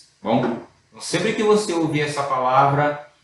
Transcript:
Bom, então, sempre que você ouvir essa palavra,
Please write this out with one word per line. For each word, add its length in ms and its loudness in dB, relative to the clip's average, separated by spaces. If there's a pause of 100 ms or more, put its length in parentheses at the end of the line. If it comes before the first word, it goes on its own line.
(220)
Bom, 160 0
então, 600 -8
sempre 340 -2
que 80 -2
você 300 2
ouvir 280 0
essa 220 -4
palavra, 840 2 (180)